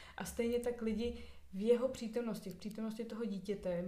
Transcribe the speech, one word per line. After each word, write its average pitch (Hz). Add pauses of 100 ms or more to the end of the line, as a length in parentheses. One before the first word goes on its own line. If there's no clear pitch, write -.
(180)
A 190
stejně 233
tak 240
lidi 220 (400)
v 190
jeho 233
přítomnosti, 226
v 175
přítomnosti 220
toho 226
dítěte, 190